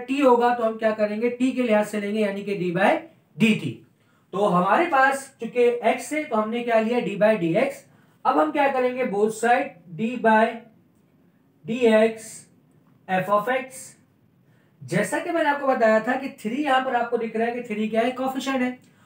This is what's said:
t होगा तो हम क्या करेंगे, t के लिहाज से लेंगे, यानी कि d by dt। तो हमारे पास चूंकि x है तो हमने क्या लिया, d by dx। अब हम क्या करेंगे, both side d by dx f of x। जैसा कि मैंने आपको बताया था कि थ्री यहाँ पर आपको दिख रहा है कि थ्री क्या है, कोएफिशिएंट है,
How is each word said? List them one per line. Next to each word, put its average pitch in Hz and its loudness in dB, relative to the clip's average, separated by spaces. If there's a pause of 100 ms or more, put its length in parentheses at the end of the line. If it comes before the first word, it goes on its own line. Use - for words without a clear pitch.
t 277 -4
होगा 240 6
तो 233 -2
हम 220 -2
क्या 220 0
करेंगे, 214 -2
t 247 -2
के 247 -2
लिहाज 208 2
से 208 -6
लेंगे, 208 -4
यानी 196 -2
कि 202 -6
d 175 -4
by 196 2 (460)
dt। 160 2 (600)
तो 196 0
हमारे 190 2
पास 269 2 (140)
चूंकि 240 2 (200)
x 254 -2
है 302 -2
तो 233 -4
हमने 220 -2
क्या 233 2
लिया, 226 0
d 196 -4
by 214 4
dx। 185 0 (420)
अब 277 2
हम 311 2
क्या 285 2
करेंगे, 254 0
both 208 0
side 254 0 (180)
d 226 -4
by 220 4 (1160)
dx 226 2 (800)
f 185 -2
of 208 2
x। - -6 (1000)
जैसा 180 -2
कि 349 -6
मैंने 320 0
आपको 285 -2
बताया 226 4
था 247 -2
कि 269 -6 (120)
थ्री 247 -4
यहाँ 262 2
पर 247 -2
आपको 233 -2
दिख 220 -6
रहा 226 0
है 240 -2
कि 240 -8
थ्री 214 -4
क्या 220 0
है, 247 2
कोएफिशिएंट 262 -4
है, 254 -4 (280)